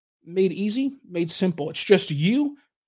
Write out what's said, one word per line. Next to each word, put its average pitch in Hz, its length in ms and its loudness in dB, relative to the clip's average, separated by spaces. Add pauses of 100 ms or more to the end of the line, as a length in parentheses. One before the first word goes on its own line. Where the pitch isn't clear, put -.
(240)
made 180 280 0
easy, 214 440 -4 (120)
made 175 220 -4
simple. 170 400 -2
It's - 140 -4
just 190 260 4
you 233 460 0 (320)